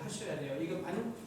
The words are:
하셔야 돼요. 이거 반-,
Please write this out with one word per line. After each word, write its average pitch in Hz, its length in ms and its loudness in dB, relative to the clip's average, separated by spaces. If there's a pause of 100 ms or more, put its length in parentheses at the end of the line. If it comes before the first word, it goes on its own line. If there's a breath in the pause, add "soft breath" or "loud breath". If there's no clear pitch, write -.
하셔야 196 360 -2
돼요. 139 220 0
이거 165 200 2
반-, 214 320 2 (140 loud breath)